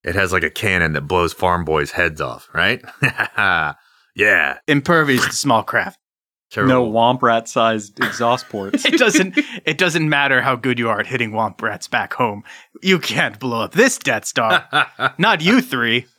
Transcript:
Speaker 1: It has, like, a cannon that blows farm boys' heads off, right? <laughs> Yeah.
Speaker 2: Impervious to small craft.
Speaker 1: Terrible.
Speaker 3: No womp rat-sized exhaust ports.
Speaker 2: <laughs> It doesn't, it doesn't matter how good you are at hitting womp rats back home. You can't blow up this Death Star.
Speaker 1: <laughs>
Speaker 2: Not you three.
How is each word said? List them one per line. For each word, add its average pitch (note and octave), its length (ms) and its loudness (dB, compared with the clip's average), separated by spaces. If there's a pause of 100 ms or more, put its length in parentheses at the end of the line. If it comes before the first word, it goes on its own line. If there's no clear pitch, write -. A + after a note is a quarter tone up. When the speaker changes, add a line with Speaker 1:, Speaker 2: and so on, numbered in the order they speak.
Speaker 1:
It F2 120 -4
has, F#2+ 180 0
like, F2+ 100 2
a D#2 60 -2
cannon F2+ 440 0
that C#2+ 140 -2
blows F2 260 0
farm F2 320 0
boys' D#2 260 -2
heads D#2+ 300 -2
off, B1+ 320 -10
right? G2 300 0 (180)
<laughs> F#2+ 760 -2 (400)
Yeah. F2 420 2 (100)
Speaker 2:
Impervious C#3+ 600 2
to - 60 -6
small A#2 280 2
craft. - 380 -4 (500)
Speaker 1:
Terrible. B2+ 240 2
Speaker 3:
No B2 180 2
womp A#2 300 2
rat-sized A2+ 800 0
exhaust A#2+ 460 -2
ports. G2+ 360 -4
Speaker 2:
<laughs> D#4 60 2
It D#4+ 60 2
doesn't, F#3+ 400 2 (260)
it D3+ 140 -2
doesn't E3 320 0
matter C#3 320 2
how C3 140 0
good A#2+ 240 -2
you A#2 100 0
are G#2 100 0
at - 60 -2
hitting A#2+ 260 -4
womp G#2+ 300 -4
rats G#2+ 260 -6
back - 280 -4
home. G#2+ 280 -2 (380)
You F#3 180 2
can't A2+ 380 -4
blow A#2+ 240 -4
up G2+ 120 -6
this A#3+ 260 2
Death A#2+ 260 -4
Star. A2+ 400 0 (500)
Speaker 1:
<laughs> - 40 -10
Speaker 2:
Not F#3+ 220 2
you G#3 200 4
three. A#2+ 460 -2 (120)